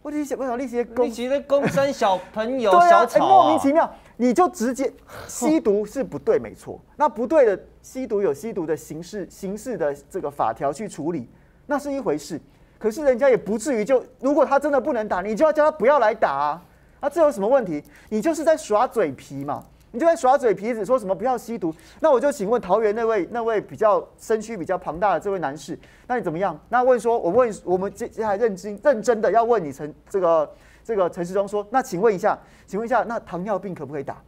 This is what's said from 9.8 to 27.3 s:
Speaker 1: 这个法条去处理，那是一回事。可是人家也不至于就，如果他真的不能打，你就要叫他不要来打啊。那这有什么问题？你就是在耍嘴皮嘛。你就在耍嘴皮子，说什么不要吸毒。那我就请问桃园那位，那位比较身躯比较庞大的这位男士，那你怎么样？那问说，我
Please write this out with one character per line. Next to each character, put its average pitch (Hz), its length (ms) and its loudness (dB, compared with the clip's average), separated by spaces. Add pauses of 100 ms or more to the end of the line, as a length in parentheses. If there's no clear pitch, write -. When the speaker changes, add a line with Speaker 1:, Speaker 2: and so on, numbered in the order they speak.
Speaker 1:
这 185 120 -8
个 147 80 -6
法 117 240 -2
条 143 180 -4
去 208 160 -10
处 156 240 -6
理， 139 160 -8 (380)
那 277 140 -2
是 285 120 -8
一 277 80 -4
回 160 180 -2
事。 151 220 -10 (380)
可 226 140 -2
是 302 120 -8
人 254 140 2
家 269 120 4
也 226 80 4
不 214 200 -4
至 262 160 -4
于 214 100 0
就， 254 200 0 (160)
如 277 140 0
果 285 120 4
他 269 140 2
真 294 120 0
的 269 80 2
不 269 140 -2
能 220 140 -4
打， 196 140 -2
你 214 140 -4
就 247 100 2
要 302 60 4
叫 302 120 2
他 302 80 4
不 302 140 -4
要 277 140 4
来 226 140 2
打 185 180 0
啊。 147 300 -2 (400)
那 285 80 -2
这 330 120 0
有 294 100 6
什 202 100 -6
么 196 60 0
问 262 160 4
题？ 151 200 -6 (260)
你 214 120 -2
就 320 120 0
是 311 100 -6
在 320 140 4
耍 208 280 0
嘴 202 260 -2
皮 139 320 -12
嘛。 135 200 -8 (280)
你 233 100 -6
就 330 40 0
在 339 80 6
耍 269 240 4
嘴 240 160 2
皮 202 200 -4
子， 214 120 -4
说 254 140 2
什 196 80 -6
么 190 80 -2
不 170 80 -10
要 254 140 0
吸 226 200 -10
毒。 165 160 -4 (280)
那 311 100 4
我 240 80 6
就 285 100 2
请 202 200 -4
问 240 120 0
桃 202 200 0
园 208 120 2
那 226 120 -2
位， 214 260 0
那 233 100 -4
位 220 200 -2
比 135 160 -16
较 202 280 2 (120)
身 220 240 -4
躯 220 160 -10
比 156 80 -8
较 180 120 -2
庞 165 220 -8
大 196 140 2
的 156 80 0
这 196 100 -4
位 190 80 -4
男 147 180 -6
士， 156 220 -12 (260)
那 247 120 -4
你 220 40 -4
怎 175 80 -4
么 156 80 -4
样？ 175 300 -4
那 247 160 2
问 247 160 4
说， 226 180 0
我 170 140 0